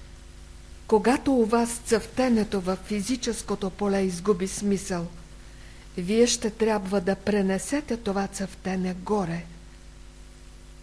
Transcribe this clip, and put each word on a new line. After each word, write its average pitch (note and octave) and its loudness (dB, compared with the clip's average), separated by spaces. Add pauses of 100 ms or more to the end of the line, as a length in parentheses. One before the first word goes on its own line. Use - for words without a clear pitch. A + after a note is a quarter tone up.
(880)
когато A#3+ 4
у A#3 6
вас A#3 4
цъфтенето A3 2
във F#3 0
физическото G#3 -4
поле G3 0
изгуби F#3+ 2
смисъл, F#3+ -2 (920)
вие G#3+ 6
ще A#3 0
трябва G3+ 2
да G3 2
пренесете G3+ 0
това G3 -2
цъфтене F#3 -4
горе. F3+ -2 (1400)